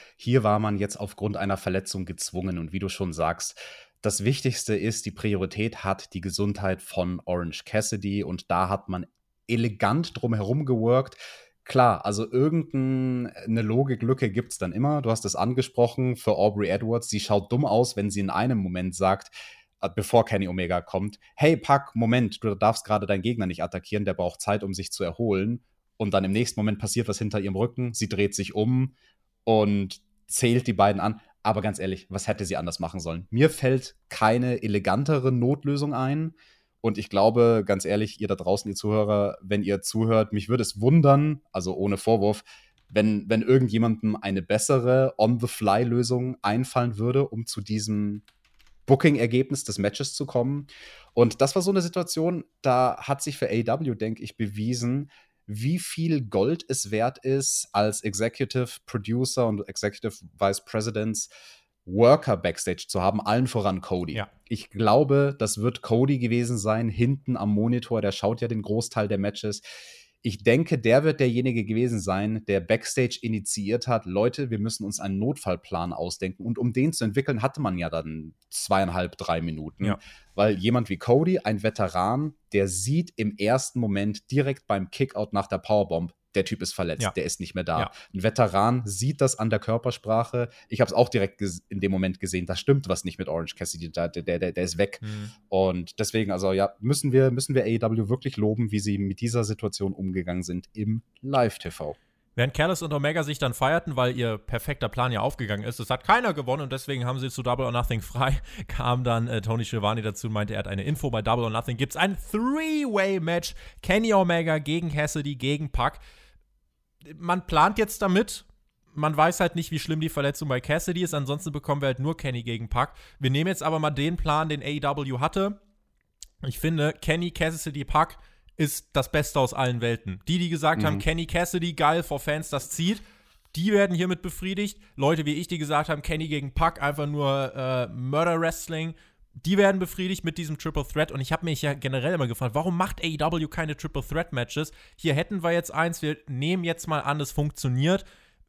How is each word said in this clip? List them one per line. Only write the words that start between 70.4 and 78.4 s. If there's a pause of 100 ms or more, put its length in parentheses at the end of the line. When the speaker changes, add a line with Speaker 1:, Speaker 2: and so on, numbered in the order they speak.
Speaker 1:
denke,
der
wird
derjenige
gewesen
sein,
der
backstage
initiiert
hat,
„Leute,
wir
müssen
uns
einen
Notfallplan
ausdenken.“
Und
um
den
zu
entwickeln,
hatte
man
ja
dann (160)